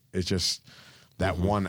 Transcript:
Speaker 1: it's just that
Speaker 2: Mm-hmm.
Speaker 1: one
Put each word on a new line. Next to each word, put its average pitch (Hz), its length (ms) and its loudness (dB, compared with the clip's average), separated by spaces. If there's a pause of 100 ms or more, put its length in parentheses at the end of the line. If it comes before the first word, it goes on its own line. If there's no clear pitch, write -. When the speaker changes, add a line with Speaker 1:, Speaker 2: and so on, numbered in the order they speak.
(120)
Speaker 1:
it's 95 160 -2
just - 340 -2 (560)
that 95 160 0
Speaker 2:
Mm-hmm. 87 100 0
Speaker 1:
one 98 240 2